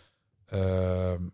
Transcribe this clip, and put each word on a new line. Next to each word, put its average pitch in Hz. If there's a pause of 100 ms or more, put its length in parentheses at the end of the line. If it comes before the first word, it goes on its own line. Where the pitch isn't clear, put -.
(460)
ehm, 92 (120)